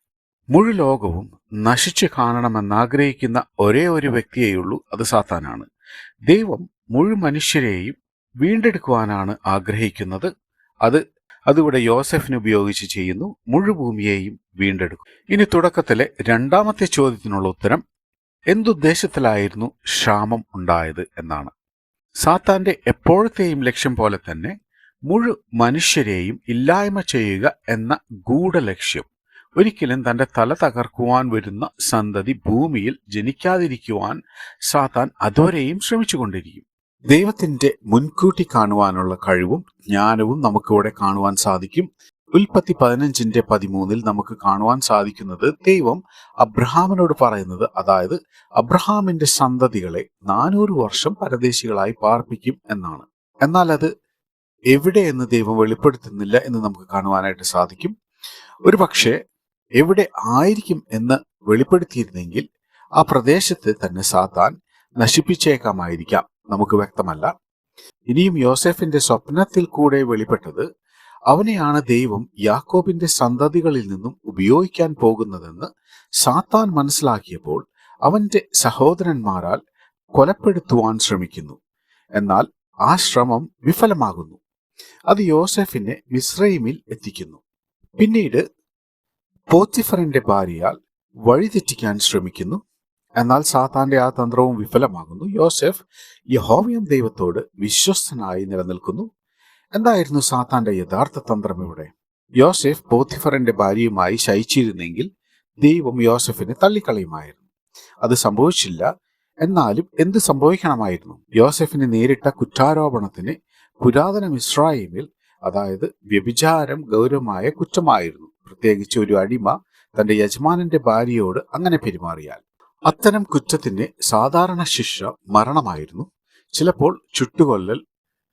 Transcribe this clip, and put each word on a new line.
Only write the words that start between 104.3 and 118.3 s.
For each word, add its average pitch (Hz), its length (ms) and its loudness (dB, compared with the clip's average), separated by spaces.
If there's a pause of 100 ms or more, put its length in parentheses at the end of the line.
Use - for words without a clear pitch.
ദൈവം 143 440 2
യോസെഫിനെ 117 500 0
തള്ളിക്കളയുമായിരുന്നു. 170 960 -2 (520)
അത് 117 120 2
സംഭവിച്ചില്ല. 104 800 0 (460)
എന്നാലും 160 480 0 (120)
എന്ത് 190 180 2
സംഭവിക്കണമായിരുന്നു? 135 1080 -2 (100)
യോസെഫിന് 135 580 2
നേരിട്ട 127 360 2
കുറ്റാരോപണത്തിന് 135 1080 -2 (480)
പുരാതന 175 440 2
മിസ്രയീമിൽ, 123 840 -2 (340)
അതായത് 95 520 -4 (100)
വ്യഭിചാരം 135 760 0
ഗൗരവമായ 117 680 0
കുറ്റമായിരുന്നു, 107 800 -2 (140)